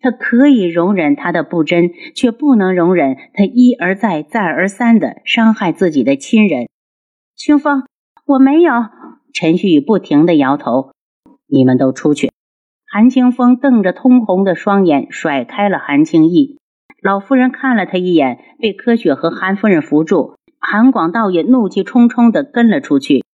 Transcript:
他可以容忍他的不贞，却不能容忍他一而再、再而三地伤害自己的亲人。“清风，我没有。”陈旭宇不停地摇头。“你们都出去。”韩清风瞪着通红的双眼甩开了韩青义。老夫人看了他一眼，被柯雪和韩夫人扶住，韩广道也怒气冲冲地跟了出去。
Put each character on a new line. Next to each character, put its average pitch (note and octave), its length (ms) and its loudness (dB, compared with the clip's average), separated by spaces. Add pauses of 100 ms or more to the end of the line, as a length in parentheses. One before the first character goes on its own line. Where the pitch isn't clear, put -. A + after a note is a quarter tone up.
他 B3+ 60 0
可 B3+ 340 0
以 C4 160 4
容 F3 320 -2
忍 D3 220 0
他 F3 160 -6
的 E3 100 -2
不 D#3+ 220 -4
贞， E3+ 260 0 (240)
却 B3 160 -2
不 C#4 240 0
能 F#3 220 0
容 F3 180 2
忍 C#3 220 -2 (180)
他 G3+ 80 0
一 A#3+ 320 2
而 F3+ 220 -4
再、 F#3 260 -4
再 - 180 -6
而 F3 280 -2
三 A#3 320 0
地 C3+ 240 -6
伤 A3 280 0
害 G3 200 -4
自 F3 180 -2
己 C#3 140 -2
的 C3+ 100 0
亲 G#3+ 320 0
人。 B2+ 220 -4 (680)
“清 D4 240 0
风， C#4 240 -2 (420)
我 C#4 140 0
没 C#4 240 4
有。” E4+ 80 4 (640)
陈 D#3+ 240 0
旭 G3+ 100 -2
宇 D#3 120 4
不 F#3+ 180 0
停 D3+ 260 0
地 F3 120 2
摇 C#3 200 0
头。 C3 360 -4 (580)
“你 C3+ 140 2
们 B2+ 120 2
都 C3 140 0
出 D3 240 -2
去。” - 160 -4 (580)
韩 A3+ 220 2
清 B3 220 2
风 B3 240 2
瞪 B3 260 0
着 F3+ 100 0
通 B3 320 2
红 F#3+ 200 0
的 F#3 100 0
双 G3 320 0
眼 C#3 240 0
甩 C#3 320 -6
开 G3+ 260 -4
了 E3+ 120 -4
韩 C#3+ 240 0
青 D#3+ 240 2
义。 D#3+ 320 0 (420)
老 G3 160 -2
夫 G3 160 -4
人 B3+ 160 2
看 B3+ 260 -4
了 G3 80 -2
他 F3+ 140 -6
一 F3+ 160 -2
眼， C3 240 0 (220)
被 G#3+ 120 -4
柯 A#3 220 -2
雪 F3 200 0
和 E3 180 -4
韩 F#3+ 240 -6
夫 A3+ 100 -4
人 F3+ 160 2
扶 D3+ 220 -2
住， D#3+ 320 -2 (240)
韩 A#3 320 2
广 F3 180 -2
道 G#3 220 -4
也 E3+ 100 0
怒 A3 260 0
气 F#3+ 140 -4
冲 A#3+ 260 2
冲 A#3 220 2
地 E3 140 -2
跟 A#3 260 0
了 D#3+ 100 0
出 C#3 200 -2
去。 C3+ 240 -2 (160)